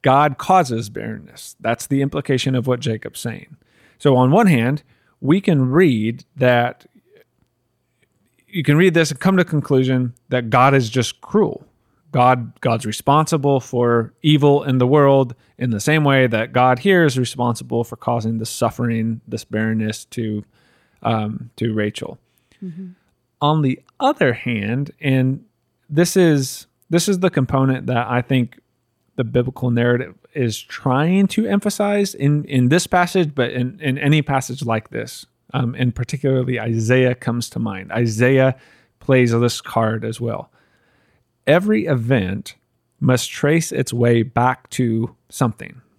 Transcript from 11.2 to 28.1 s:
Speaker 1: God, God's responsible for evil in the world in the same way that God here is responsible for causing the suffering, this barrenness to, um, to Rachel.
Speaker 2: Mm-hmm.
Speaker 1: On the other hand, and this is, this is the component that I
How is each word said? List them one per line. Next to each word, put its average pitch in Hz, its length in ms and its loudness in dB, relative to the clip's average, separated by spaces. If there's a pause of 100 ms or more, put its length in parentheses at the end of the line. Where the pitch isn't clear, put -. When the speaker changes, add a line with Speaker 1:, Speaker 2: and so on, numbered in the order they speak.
Speaker 1:
God, 123 480 2
God's 117 240 -2
responsible 143 760 0
for 120 600 0
evil 143 420 4
in 131 140 0
the 123 100 2
world 139 480 4 (220)
in 123 140 -4
the 104 100 -2
same 151 240 2
way 135 220 4
that 113 260 -2
God 127 260 4
here 185 260 4
is 131 140 0
responsible 123 640 -4
for 120 140 -10
causing 113 400 -4
the 110 80 -6
suffering, 113 840 -4
this 110 160 -10
barrenness 110 640 -4
to, 107 400 -6 (560)
um, 110 560 -4
to 110 160 -4
Rachel. 107 440 -6 (460)
Speaker 2:
Mm-hmm. 180 260 -14 (520)
Speaker 1:
On 151 220 0
the 131 160 -2 (200)
other 262 340 2
hand, 120 580 -6 (100)
and 131 420 0 (460)
this 160 260 0
is, 151 520 2 (220)
this 170 200 0
is 190 100 0
the 185 100 0
component 135 580 0
that 120 200 -2
I 120 140 0